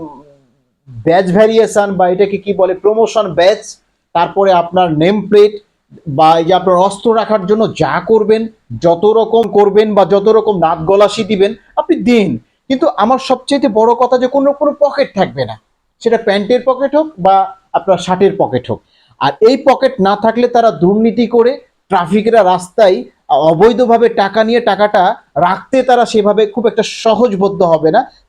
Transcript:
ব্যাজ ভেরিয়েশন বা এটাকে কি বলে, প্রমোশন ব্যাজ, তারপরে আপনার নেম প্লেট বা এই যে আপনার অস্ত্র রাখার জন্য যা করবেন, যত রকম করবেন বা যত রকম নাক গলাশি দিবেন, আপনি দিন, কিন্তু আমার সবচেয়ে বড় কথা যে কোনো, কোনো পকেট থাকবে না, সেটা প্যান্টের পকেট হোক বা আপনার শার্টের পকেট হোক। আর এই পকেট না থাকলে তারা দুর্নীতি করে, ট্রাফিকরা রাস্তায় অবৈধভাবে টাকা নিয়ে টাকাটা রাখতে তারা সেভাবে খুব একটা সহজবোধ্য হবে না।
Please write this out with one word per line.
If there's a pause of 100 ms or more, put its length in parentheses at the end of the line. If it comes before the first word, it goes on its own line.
(880)
ব্যাজ
ভেরিয়েশন
বা
এটাকে
কি
বলে,
প্রমোশন
ব্যাজ, (360)
তারপরে
আপনার
নেম
প্লেট (560)
বা
এই
যে
আপনার
অস্ত্র
রাখার
জন্য
যা
করবেন, (320)
যত
রকম
করবেন
বা
যত
রকম
নাক
গলাশি
দিবেন, (220)
আপনি
দিন, (300)
কিন্তু
আমার
সবচেয়ে
বড়
কথা
যে
কোনো,
কোনো
পকেট
থাকবে
না, (420)
সেটা
প্যান্টের
পকেট
হোক
বা (160)
আপনার
শার্টের
পকেট
হোক। (360)
আর
এই
পকেট
না
থাকলে
তারা
দুর্নীতি
করে, (280)
ট্রাফিকরা
রাস্তায় (240)
অবৈধভাবে
টাকা
নিয়ে
টাকাটা (200)
রাখতে
তারা
সেভাবে
খুব
একটা
সহজবোধ্য
হবে
না। (180)